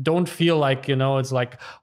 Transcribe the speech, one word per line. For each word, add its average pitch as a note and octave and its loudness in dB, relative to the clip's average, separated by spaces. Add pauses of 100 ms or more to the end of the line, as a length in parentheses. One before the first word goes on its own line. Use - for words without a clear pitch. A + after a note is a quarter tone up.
don't E3 0
feel E3+ 2
like, C3+ 0
you C#3 0
know, C3+ 2
it's B2+ -2
like, B2 -2 (240)